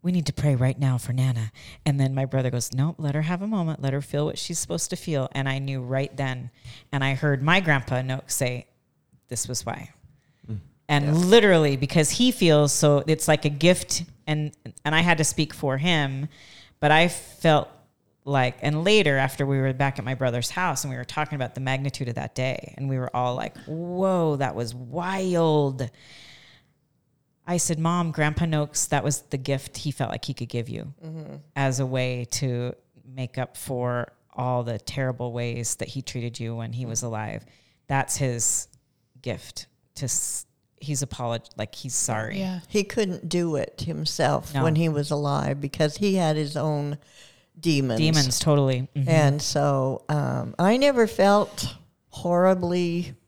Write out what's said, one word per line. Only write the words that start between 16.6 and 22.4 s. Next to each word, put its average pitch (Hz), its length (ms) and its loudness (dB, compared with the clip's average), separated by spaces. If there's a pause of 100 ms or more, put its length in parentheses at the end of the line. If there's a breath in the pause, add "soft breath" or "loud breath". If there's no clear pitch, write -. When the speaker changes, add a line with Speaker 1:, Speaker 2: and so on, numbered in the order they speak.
Speaker 1:
but 151 120 4
I 165 160 8
felt - 600 2 (560)
like, 131 360 0
and 151 220 0
later 185 360 4
after 135 280 0
we 139 120 2
were 135 140 2
back 135 280 0
at 104 40 -8
my 127 100 -2
brother's 123 360 -2
house 175 340 -2
and 143 80 -6
we 127 40 -8
were 123 80 -8 (140)
talking 151 180 -4
about 127 180 -6
the 131 60 -8
magnitude 131 480 -2
of 117 80 -4
that - 180 -6
day, - 420 -4